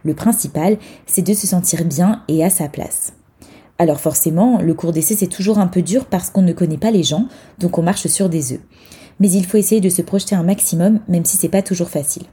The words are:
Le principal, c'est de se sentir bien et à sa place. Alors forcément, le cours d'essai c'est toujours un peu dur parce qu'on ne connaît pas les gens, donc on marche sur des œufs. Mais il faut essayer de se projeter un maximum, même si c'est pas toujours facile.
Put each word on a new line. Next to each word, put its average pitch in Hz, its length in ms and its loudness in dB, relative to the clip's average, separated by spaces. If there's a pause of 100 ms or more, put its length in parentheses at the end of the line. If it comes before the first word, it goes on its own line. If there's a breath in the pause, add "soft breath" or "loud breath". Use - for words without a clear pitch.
Le 156 80 -2
principal, 196 640 0 (300 loud breath)
c'est 180 200 0
de 202 60 2
se 208 140 -2
sentir 170 400 0
bien 175 420 0
et 156 160 2
à 190 60 2
sa 156 180 -2
place. - 460 -8 (640 loud breath)
Alors 156 220 2
forcément, 175 640 2
le 165 100 2
cours 165 200 -2
d'essai 160 220 0
c'est 196 120 0
toujours 202 320 0
un 185 80 4
peu 180 160 0
dur 226 240 -2
parce - 240 -4
qu'on 196 100 2
ne 175 140 4
connaît 156 240 -2
pas 214 120 0
les 190 120 4
gens, 156 240 0 (320 loud breath)
donc 175 180 -2
on 170 60 2
marche 185 240 0
sur 190 240 0
des 143 240 -4
œufs. - 60 -10 (600 loud breath)
Mais 196 100 6
il 185 140 2
faut 214 140 2
essayer 208 240 2
de 185 80 2
se 175 100 -2
projeter 196 340 -2
un 175 80 0
maximum, 196 680 2
même 175 180 0
si - 100 -2
c'est 156 140 0
pas 196 100 2
toujours 175 300 -4
facile. - 320 -6 (100)